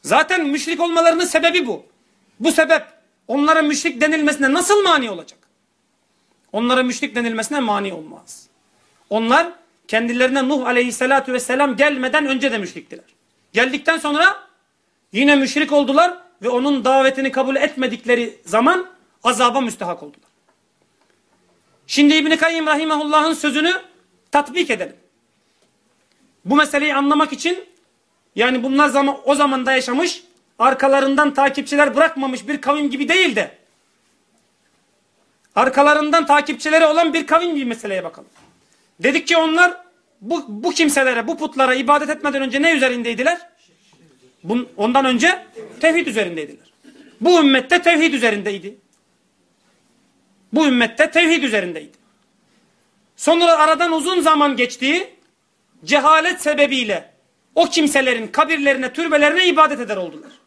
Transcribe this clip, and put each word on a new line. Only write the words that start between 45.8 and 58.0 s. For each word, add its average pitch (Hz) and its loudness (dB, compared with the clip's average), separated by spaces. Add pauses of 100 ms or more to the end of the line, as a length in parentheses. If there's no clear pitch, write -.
üzerindeydiler. 175 -8 (480)
Bu 339 4
ümmette 277 2
tevhid 330 2
üzerindeydi. 208 -4 (1800)
Bu 302 4
ümmette 247 2
tevhid 330 2
üzerindeydi. 180 -6 (1160)
Sonra 339 4
aradan 320 2
uzun 320 -2
zaman 294 2
geçti. 269 -4 (720)
Cehalet 311 2
sebebiyle 254 -2 (420)
o 339 4
kimselerin 269 0